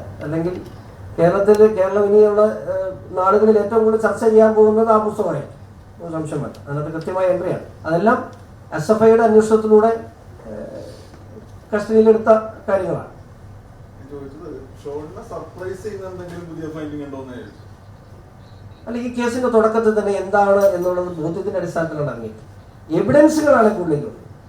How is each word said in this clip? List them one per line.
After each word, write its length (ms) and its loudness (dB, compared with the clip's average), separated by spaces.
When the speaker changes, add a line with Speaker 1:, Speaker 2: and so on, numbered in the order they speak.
Speaker 1:
അല്ലെങ്കിൽ 380 -6
കേരളത്തിൽ, 560 4
കേരളം 300 0
ഇനിയുള്ള, 380 4
ഏഹ്, 760 -4
നാടുകളിൽ 400 4
ഏറ്റവും 260 0
കൂടുതൽ 180 2
ചർച്ച 220 -2
ചെയ്യാൻ 300 6
പോകുന്നത് 340 4
ആ 100 4
പുസ്തകമായിരിക്കും, 1080 -8
ഒരു 60 -12
സംശയം 300 -6
വേണ്ട. 260 -14
അതിനകത്ത് 240 -6
കൃത്യമായ 320 -4
എൻട്രിയാണ്. 380 -2
അതെല്ലാം 440 0
എസ് 200 -2
എഫ് 100 0
ഐയുടെ 200 6
അന്വേഷണത്തിലൂടെ, 840 4
ഏഹ്, 380 -14
കസ്റ്റഡിയിലെടുത്ത 540 4
കാര്യങ്ങളാണ്. 400 -4
Speaker 2:
ഞാൻ 1000 -20
ചോദിച്ചത്, 720 -18
ഷോണിനെ 460 -14
സർപ്രൈസ് 520 -14
ചെയ്യുന്ന 240 -12
എന്തെങ്കിലും 340 -14
പുതിയ 280 -12
ഫൈൻഡിങ് 360 -12
ഉണ്ടോന്ന് 300 -14
ചോദിച്ചു. 280 -18
Speaker 1:
അല്ല, 120 -8
ഈ 160 -8
കേസിന്റെ 340 -2
തുടക്കത്തിൽ 500 2
തന്നെ 140 0
എന്താണ് 520 2
എന്നുള്ളത് 440 0
ബോധ്യത്തിന്റെ 500 -6
അടിസ്ഥാനത്തിലാണ് 520 -6
ഇറങ്ങിയത്. 920 -8
എവിഡൻസുകളാണ് 760 4
കൂടുതലുള്ളത്. 440 -6